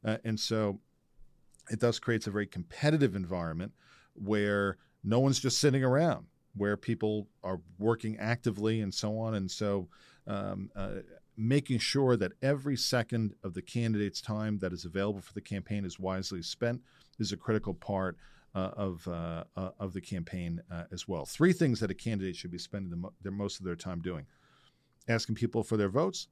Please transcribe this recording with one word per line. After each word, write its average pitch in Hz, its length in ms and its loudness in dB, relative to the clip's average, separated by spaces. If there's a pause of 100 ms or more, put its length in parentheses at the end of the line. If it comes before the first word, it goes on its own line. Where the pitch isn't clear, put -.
Uh, 110 200 0
and 110 160 0
so 107 400 2 (920)
it 110 80 -4
thus 120 180 4
creates 113 300 0
a 104 40 -4
very 104 140 0
competitive 131 680 2
environment 87 560 -2 (420)
where 101 640 2 (260)
no 110 160 4
one's 135 200 4
just 127 200 0
sitting 139 240 4
around, 135 440 4 (280)
where 101 220 2
people 107 500 0 (160)
are 92 160 -2 (200)
working 110 400 2
actively 110 640 0
and 98 120 -2
so 107 240 -2
on. 110 160 -2
And 95 160 0
so, 101 400 -2 (380)
um, 98 480 -4
uh, 104 220 -4 (380)
making 123 440 2
sure 131 380 4
that 95 240 0
every 139 360 0
second 113 560 0 (100)
of 92 120 -6
the 90 80 -6
candidate's 110 580 0
time 107 380 -2
that 90 140 -2
is 90 120 -8
available 98 360 0
for - 120 -18
the 104 80 -8
campaign 101 440 -4
is 87 140 -8
wisely 92 440 -4
spent 120 380 -2 (360)
is 98 140 0
a 98 60 -4
critical 107 360 0
part, 95 420 -2 (380)
uh, 95 240 -2
of, 92 300 -4
uh, 85 360 -4 (120)
uh, 95 240 -4
of 98 140 -6
the 95 80 -6
campaign, 85 600 -4 (100)
uh, 85 200 -6
as 90 160 -10
well. 82 180 -4
Three 175 280 4
things 147 260 2
that 107 120 0
a - 40 -2
candidate 95 400 -2
should 87 160 -10
be 87 80 -8
spending 95 320 -8
the 85 60 -6
mo-, 87 240 -6
their, 98 100 -6
most 101 280 -4
of 95 60 -8
their 87 100 -2
time 87 260 -6
doing: 85 240 -4 (840)
asking 113 280 2
people 113 260 0
for 110 160 0
their 101 120 4
votes 156 420 0